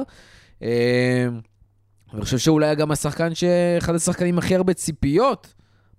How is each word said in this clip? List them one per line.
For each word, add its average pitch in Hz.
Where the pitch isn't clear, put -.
אה, 123
אני 107
חושב 127
שאולי 151
גם 151
השחקן 160
ש-, -
אחד 170
השחקנים 175
הכי 185
הרבה 180
ציפיות 175